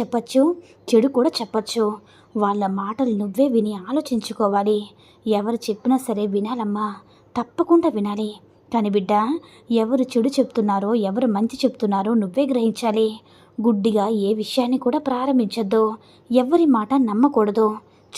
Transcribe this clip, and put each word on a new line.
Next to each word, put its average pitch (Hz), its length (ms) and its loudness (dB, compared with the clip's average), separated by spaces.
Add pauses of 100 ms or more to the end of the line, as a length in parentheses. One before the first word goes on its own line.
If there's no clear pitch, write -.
చెప్పచ్చు, 262 560 0 (380)
చెడు 233 140 6
కూడా 269 220 2 (100)
చెప్పచ్చు. 214 580 -4 (380)
వాళ్ళ 202 300 0
మాటలు 208 500 -2
నువ్వే 208 320 0
విని 214 260 0
ఆలోచించుకోవాలి. 208 1160 -2 (360)
ఎవరు 214 280 -2
చెప్పినా 233 420 -2
సరే 214 300 -4
వినాలమ్మా, 208 680 -4 (460)
తప్పకుండా 339 480 2
వినాలి. 208 460 -4 (400)
కానీ 208 160 0
బిడ్డ, 208 480 0 (320)
ఎవరు 233 320 2
చెడు 247 260 0
చెప్తున్నారో, 208 640 0
ఎవరు 220 320 0
మంచి 220 380 -2
చెప్తున్నారో 208 500 -2
నువ్వే 214 320 0
గ్రహించాలి. 220 720 -2 (420)
గుడ్డిగా 214 460 2
ఏ 208 260 0
విషయాన్ని 240 440 -2
కూడా 254 200 0
ప్రారంభించొద్దు. 226 960 0 (380)
ఎవరి 277 340 4
మాట 220 280 2
నమ్మకూడదు. 220 800 2 (420)